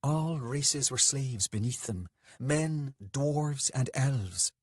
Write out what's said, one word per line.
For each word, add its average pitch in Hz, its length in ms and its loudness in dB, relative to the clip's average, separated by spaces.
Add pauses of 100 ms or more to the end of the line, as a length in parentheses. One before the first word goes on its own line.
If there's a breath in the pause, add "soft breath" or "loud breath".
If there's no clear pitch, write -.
All 156 360 0
races 139 520 0
were 127 60 -4
slaves 131 500 0
beneath 113 400 -2
them, 92 200 -4 (320 loud breath)
men, 147 540 0 (100)
dwarves, 143 720 0
and 127 200 2
elves. 110 580 0 (120)